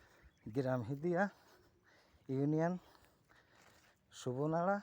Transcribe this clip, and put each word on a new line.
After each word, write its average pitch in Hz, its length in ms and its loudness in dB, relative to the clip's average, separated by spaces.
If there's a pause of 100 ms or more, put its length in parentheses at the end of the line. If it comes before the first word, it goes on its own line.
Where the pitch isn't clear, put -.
(540)
গ্রাম 127 340 2
হিদিয়া, 165 340 0 (1120)
ইউনিয়ন 156 420 2 (1500)
শুভনাড়া। 160 640 0